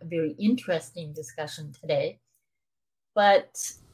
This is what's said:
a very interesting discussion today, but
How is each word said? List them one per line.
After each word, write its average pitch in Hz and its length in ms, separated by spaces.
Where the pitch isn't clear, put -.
a 170 40
very 165 320
interesting 175 760
discussion 151 580
today, 151 480
but - 580